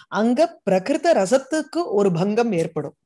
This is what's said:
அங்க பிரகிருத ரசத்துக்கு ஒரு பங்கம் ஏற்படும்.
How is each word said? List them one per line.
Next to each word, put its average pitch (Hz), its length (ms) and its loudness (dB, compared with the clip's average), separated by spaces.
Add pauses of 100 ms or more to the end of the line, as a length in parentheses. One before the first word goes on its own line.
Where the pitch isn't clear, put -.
அங்க 247 540 0
பிரகிருத 269 520 0
ரசத்துக்கு 269 720 -2
ஒரு 202 260 0
பங்கம் 208 400 0
ஏற்படும். 165 540 -4